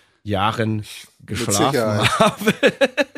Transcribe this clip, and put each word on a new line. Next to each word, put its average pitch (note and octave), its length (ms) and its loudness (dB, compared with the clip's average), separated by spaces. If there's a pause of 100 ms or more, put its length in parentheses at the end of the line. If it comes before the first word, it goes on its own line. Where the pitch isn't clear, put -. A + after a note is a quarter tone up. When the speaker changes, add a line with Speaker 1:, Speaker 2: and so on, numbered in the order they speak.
(240)
Speaker 1:
Jahren G#2+ 520 0
Speaker 2:
Mit G#2 100 -8 (360)
Speaker 1:
geschlafen A2 500 0
Speaker 2:
Sicherheit. A2 460 0
Speaker 1:
habe. G#3+ 400 2
<laughs> - 60 0 (540)